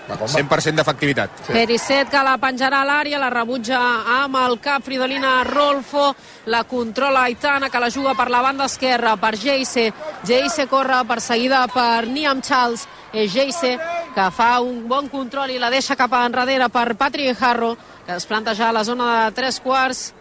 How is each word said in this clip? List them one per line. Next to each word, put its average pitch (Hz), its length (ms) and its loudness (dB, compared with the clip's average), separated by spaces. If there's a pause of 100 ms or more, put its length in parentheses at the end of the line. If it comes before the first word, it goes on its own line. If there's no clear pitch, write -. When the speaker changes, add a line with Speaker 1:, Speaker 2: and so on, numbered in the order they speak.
Speaker 1:
Va, - 140 -10
com 107 100 -4
va? 135 60 -4
Speaker 2:
Cent 156 160 0
per - 120 4
cent 156 140 0
d'efectivitat. 143 540 0 (180)
Speaker 1:
Sí. - 60 -4
Speaker 3:
Pericet, 233 580 2
que 277 100 2
la 269 160 2
penjarà 262 440 0
a 277 40 2
l'àrea, 294 320 0
la 269 120 0
rebutja 240 500 -2 (260)
amb 262 300 0
el 247 240 2
cap, 285 240 -2
Fridolina 262 640 0
Rolfo, 285 680 2 (340)
la 226 180 0
controla 254 580 0
Aitana, 269 460 0
que 262 100 -2
la 247 100 0
juga 269 240 0
per 247 160 0
la 247 120 4
banda 269 240 0
esquerra, 240 500 0
per 220 240 -2
Geise. 247 540 0 (340)
Geise 277 400 2
corre 262 400 2
perseguida 240 680 2
per 233 340 2
Niam 269 340 -2
Charles. 247 420 0 (300)
És 214 180 0
Geise, 254 460 0 (360)
que 196 180 2
fa 240 280 4
un 240 300 -4
bon 277 180 0
control 269 440 -6
i 254 60 -4
la 240 120 0
deixa 262 260 0
cap 247 180 0
a 247 120 2
enrere 254 440 2
per 240 260 0
Patri 277 380 0
Jarro, 233 440 2 (280)
que 180 120 -6
es 175 80 -8
planta 220 280 -2
ja 226 160 0
a 226 40 0
la 220 100 2
zona 240 460 2
de - 20 -6
tres 247 300 -4
quarts 262 600 0